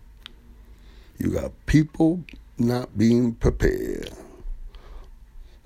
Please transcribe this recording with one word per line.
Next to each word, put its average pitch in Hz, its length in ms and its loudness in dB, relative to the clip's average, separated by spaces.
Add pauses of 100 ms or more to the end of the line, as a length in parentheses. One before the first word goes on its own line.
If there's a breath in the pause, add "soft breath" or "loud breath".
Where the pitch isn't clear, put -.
(1200 soft breath)
You 87 120 -2
got - 220 -4 (140)
people 160 580 2 (340)
not 120 400 -2
being 117 360 4
prepared. 55 760 0 (1600 soft breath)